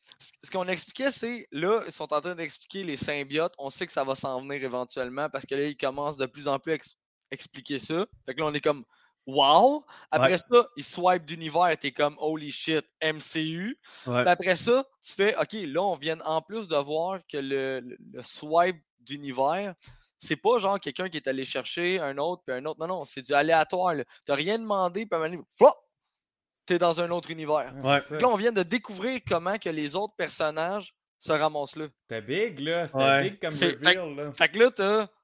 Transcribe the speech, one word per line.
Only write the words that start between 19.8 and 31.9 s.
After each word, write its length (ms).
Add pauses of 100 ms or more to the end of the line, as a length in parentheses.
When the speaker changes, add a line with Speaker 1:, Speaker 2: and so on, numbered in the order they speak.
Speaker 1:
c'est 180
pas 220
genre 200
quelqu'un 300
qui 80
est 100
allé 200
chercher 540
un 180
autre 280
puis 80
un 120
autre. » 140
Non, 60
non, 200
c'est 160
du 100
aléatoire, 640
là. 100 (220)
T'as 80
rien 240
demandé, 480
puis 60
à 40
un 40
moment 160
donné, 60 (140)
flop, 160 (920)
t'es 120
dans 220
un 100
autre 200
univers. 420 (100)
Speaker 3:
Ouais, 100
Speaker 2:
Ouais. 100
Speaker 3:
c'est 120
ça. 60
Speaker 1:
Là, 80
on 80
vient 160
de 100
découvrir 640
comment 320
que 120
les 260
autres 200
personnages 800 (240)
se 140
ramassent 440
là. 100 (160)